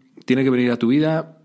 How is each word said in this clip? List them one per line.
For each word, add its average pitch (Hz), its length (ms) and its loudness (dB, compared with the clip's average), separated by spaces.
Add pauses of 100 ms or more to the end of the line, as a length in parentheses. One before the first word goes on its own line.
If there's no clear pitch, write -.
(260)
tiene 131 180 0
que 131 60 0
venir 123 220 0
a 120 60 -4
tu 117 100 0
vida 156 580 0